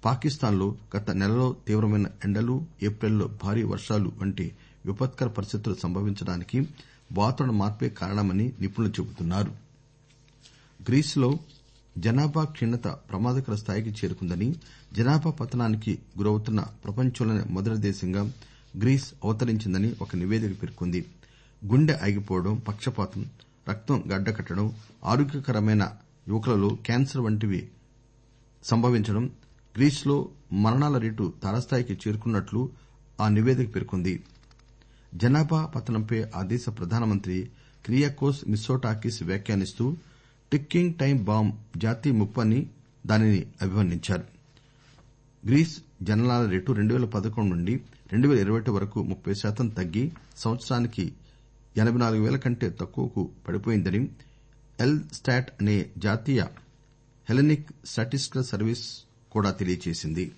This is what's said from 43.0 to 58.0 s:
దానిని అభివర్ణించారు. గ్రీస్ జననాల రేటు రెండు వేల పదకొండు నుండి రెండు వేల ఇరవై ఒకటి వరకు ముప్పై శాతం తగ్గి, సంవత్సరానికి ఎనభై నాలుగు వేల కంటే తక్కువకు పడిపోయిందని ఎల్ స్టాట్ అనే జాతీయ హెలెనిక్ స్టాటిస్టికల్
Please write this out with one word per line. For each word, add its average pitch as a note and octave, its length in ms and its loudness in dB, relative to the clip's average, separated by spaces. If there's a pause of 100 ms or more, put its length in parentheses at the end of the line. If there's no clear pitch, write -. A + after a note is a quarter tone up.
దానిని G#2+ 420 4 (140)
అభివర్ణించారు. F#2 640 0 (1160)
గ్రీస్ D3 320 4 (280)
జననాల A#2 460 2
రేటు F#2 240 0
రెండు G#2+ 220 2
వేల B2+ 100 2
పదకొండు G#2+ 500 0
నుండి F2 200 0 (320)
రెండు B2 220 4
వేల C#3 100 6
ఇరవై G#2 200 2
ఒకటి A2+ 120 -2
వరకు G2+ 320 -2
ముప్పై F#2 320 -4
శాతం G#2+ 340 -2
తగ్గి, F#2 360 -2 (320)
సంవత్సరానికి A#2 680 -2 (720)
ఎనభై A#2 220 4
నాలుగు A2 240 2
వేల B2+ 140 2
కంటే A#2+ 340 0
తక్కువకు - 680 -4
పడిపోయిందని G2 600 0 (800)
ఎల్ D3 220 4 (120)
స్టాట్ C3 380 0 (100)
అనే G2+ 260 2 (120)
జాతీయ A2 420 0 (880)
హెలెనిక్ D3 400 4 (160)
స్టాటిస్టికల్ C3 600 -2